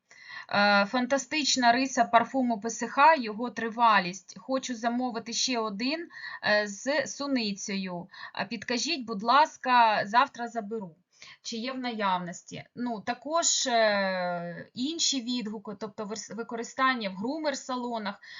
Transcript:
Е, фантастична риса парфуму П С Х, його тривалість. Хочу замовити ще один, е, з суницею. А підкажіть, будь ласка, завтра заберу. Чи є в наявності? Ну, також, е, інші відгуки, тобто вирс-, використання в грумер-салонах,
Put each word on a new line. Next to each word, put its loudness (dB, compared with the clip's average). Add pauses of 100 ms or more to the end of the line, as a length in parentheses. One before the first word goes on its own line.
(500)
Е, 6
фантастична 2
риса 2
парфуму 2
П -6
С -6
Х, 6
його -6
тривалість. 0
Хочу -4
замовити -4
ще 0
один, -2 (360)
е, 2
з -2
суницею. -4 (260)
А -6
підкажіть, -4
будь -6
ласка, 4
завтра 2
заберу. -8 (460)
Чи -8
є -6
в -8
наявності? -4 (120)
Ну, -4
також, 0
е, 0
інші -2
відгуки, -6
тобто -8
вирс-, -10
використання -2
в -10
грумер-салонах, -4 (240)